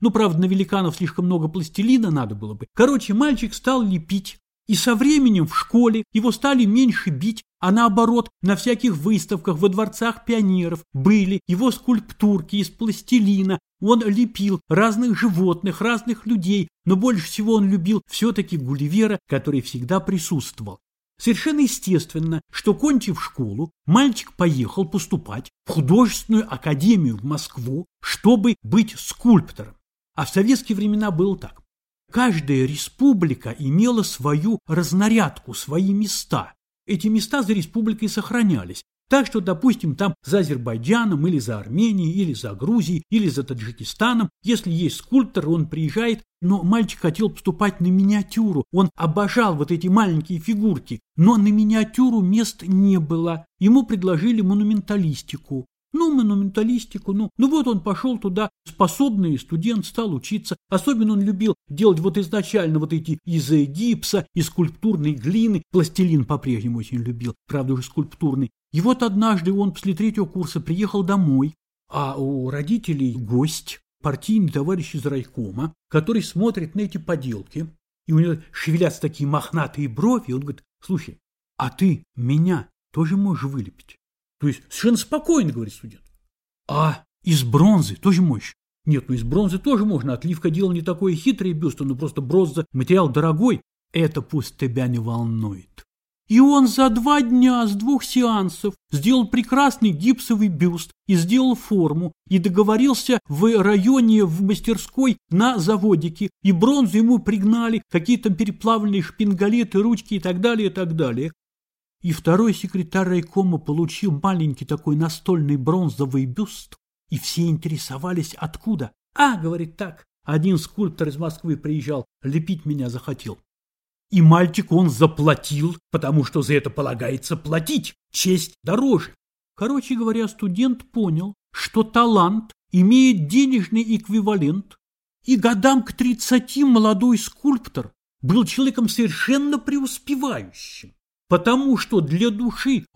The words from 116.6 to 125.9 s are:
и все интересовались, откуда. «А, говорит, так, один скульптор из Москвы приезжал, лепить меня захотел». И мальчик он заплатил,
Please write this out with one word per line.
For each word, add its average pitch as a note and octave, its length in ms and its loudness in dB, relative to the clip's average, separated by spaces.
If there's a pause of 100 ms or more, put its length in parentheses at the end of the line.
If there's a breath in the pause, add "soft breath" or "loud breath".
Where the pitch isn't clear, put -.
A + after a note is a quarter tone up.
и C#3+ 80 -4
все - 300 -4
интересовались, D#3+ 920 -6
откуда. D#3+ 540 -8 (220)
«А, C#4 220 2
говорит, E3 400 -6
так, F3 300 -12 (180)
один D#3 320 0
скульптор E3 520 -4
из C#3+ 100 -10
Москвы D#3+ 400 -6
приезжал, D3 480 -6 (160)
лепить D#3+ 420 -4
меня C#3+ 240 -4
захотел». A#2+ 480 -10 (760)
И F3+ 120 6
мальчик E3 500 6
он F3 160 4
заплатил, D3+ 880 0 (160)